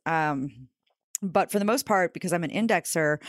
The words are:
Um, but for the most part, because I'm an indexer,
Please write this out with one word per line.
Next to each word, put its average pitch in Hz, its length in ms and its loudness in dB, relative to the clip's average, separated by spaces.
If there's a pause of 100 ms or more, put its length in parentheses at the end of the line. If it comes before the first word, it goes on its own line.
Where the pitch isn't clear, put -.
Um, 139 640 -2 (540)
but 190 280 0
for 208 80 0
the 202 80 0
most 233 180 0
part, 185 300 2
because 170 180 -4
I'm 175 120 0
an 147 60 -4
indexer, 170 680 0 (100)